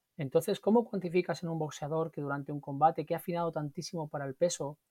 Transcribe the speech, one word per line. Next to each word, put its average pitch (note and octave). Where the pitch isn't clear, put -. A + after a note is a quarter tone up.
Entonces, E3
¿cómo A#3
cuantificas F3+
en E3
un E3
boxeador D#3
que D3+
durante C#3+
un D3
combate D3+
que E3
ha -
afinado E3+
tantísimo D3+
para C#3+
el C3+
peso D3+